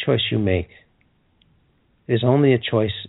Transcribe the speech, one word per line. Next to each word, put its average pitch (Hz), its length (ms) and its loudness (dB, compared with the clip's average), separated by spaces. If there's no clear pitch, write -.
choice 123 160 0
you 113 80 -2
make 92 300 0
is 120 160 0
only 135 300 4
a 120 60 4
choice 107 320 -2